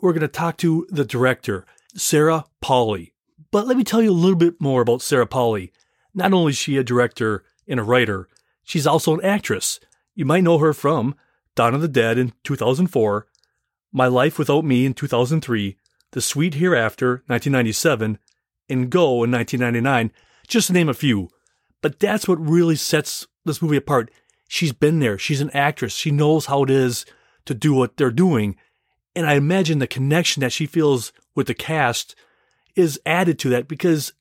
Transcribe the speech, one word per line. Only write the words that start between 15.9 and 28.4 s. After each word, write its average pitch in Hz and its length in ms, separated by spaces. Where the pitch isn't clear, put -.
The - 80
Sweet 151 340
Hereafter, 127 760
nineteen 127 240
ninety-seven, 113 680
and 127 220
Go 131 340
in 117 60
nineteen 123 300
ninety-nine, 120 520
just - 220
to 185 40
name 175 160
a 135 60
few. 104 360
But 147 200
that's 208 280
what 165 160
really 165 320
sets - 500
this 160 180
movie 151 140
apart. 131 340
She's 156 240
been 156 260
there. 110 200
She's 139 220
an 143 100
actress. 143 440
She - 160
knows 147 360
how 139 180
it 135 60
is 131 360
to 139 100
do 147 180
what 127 240
they're 135 140
doing. 117 460